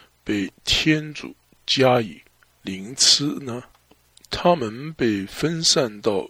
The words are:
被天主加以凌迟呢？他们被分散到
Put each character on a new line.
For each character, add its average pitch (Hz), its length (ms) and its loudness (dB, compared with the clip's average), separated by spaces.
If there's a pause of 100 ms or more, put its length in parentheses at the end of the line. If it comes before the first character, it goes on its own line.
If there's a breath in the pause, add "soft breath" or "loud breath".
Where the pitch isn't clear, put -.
(240 loud breath)
被 101 280 -4 (120)
天 156 500 0
主 - 220 -14 (320)
加 127 340 4
以 107 180 -8 (420)
凌 98 340 -10
迟 - 300 4 (160)
呢？ 123 200 -8 (720)
他 175 240 4
们 131 380 -8
被 104 320 0
分 160 380 -4
散 113 380 2
到 101 280 0